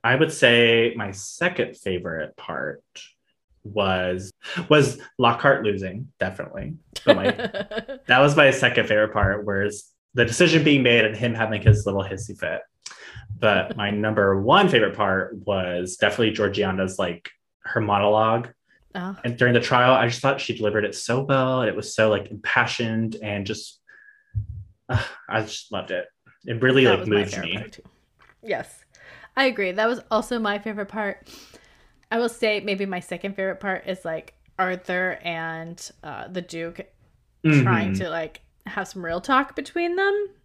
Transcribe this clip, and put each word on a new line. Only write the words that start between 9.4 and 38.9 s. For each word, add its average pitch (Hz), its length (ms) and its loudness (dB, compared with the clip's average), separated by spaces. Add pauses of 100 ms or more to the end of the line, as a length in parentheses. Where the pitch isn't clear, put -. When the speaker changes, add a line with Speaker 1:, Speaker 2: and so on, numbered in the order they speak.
Speaker 1:
whereas 101 420 -4 (280)
the 120 120 4
decision 160 380 4
being 143 200 4
made 117 220 6
and 107 100 -2
him 113 180 -2
having 110 300 -2
his 104 240 6
little 98 160 -2
hissy 95 360 -10
fit. 82 220 -6 (760)
But 98 360 2
my 101 140 -2
Speaker 2:
<laughs> 104 160 -2
Speaker 1:
number 101 340 2
one 165 300 4
favorite 107 260 2
part 95 480 0
was 90 520 -4
definitely 107 380 2
Georgiana's, 95 680 -2
like, 87 320 -6 (360)
her 117 140 -2
monologue. 107 680 2 (440)
Speaker 2:
Oh. 190 300 -10
Speaker 1:
And 120 140 -4
during 120 180 4
the 117 40 6
trial, 123 360 4
I 120 120 2
just 120 140 -6
thought 135 180 0
she - 160 -6
delivered 107 300 -2
it 98 80 -6
so 127 300 -4
well, 131 380 0
and 113 80 0
it 90 60 -4
was - 200 -10
so, 110 160 4
like, 98 180 -2
impassioned, 113 960 -2
and 101 200 -6
just, - 380 -10 (1040)
uh, 127 140 0 (260)
I 110 140 -2
just - 300 -12
loved 95 180 -8
it. 90 160 -4 (400)
It 117 160 -6
really, 131 220 4
Speaker 2:
That 117 80 6
Speaker 1:
like, 95 80 2
Speaker 2:
was 98 100 -6
my 104 60 2
Speaker 1:
moved 101 160 2
Speaker 2:
favorite 90 180 -8
Speaker 1:
me. 95 80 -6
Speaker 2:
part, - 140 -12
too. - 100 -20 (640)
Yes, 185 420 -8 (500)
I 269 100 2
agree. 202 260 -2
That 214 160 0
was 240 120 -2 (120)
also 220 260 -2
my 208 220 -2
favorite 208 300 -8
part. 208 380 -8 (840)
I 226 80 -2
will 233 100 0
say 214 300 -2
maybe 196 260 -4
my 185 140 -6
second 196 360 -10
favorite 190 240 -6
part 190 280 -6
is, 185 180 -8
like, 160 300 -10 (240)
Arthur 185 640 -2
and, 165 680 -10 (120)
uh, 147 240 -12
the 185 160 -8
Duke 170 380 -12 (600)
Speaker 1:
Mm-hmm. 147 200 4
Speaker 2:
trying 107 320 2
to, 170 160 -4
like, 160 300 -8 (260)
have 185 200 -8
some 185 160 -12